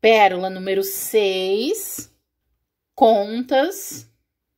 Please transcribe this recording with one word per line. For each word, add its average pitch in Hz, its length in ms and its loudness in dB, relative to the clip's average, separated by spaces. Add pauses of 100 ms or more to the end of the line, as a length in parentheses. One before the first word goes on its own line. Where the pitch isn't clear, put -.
pérola 196 480 4
número 190 340 -4
seis, 202 1300 -4 (800)
contas, 233 1160 0 (460)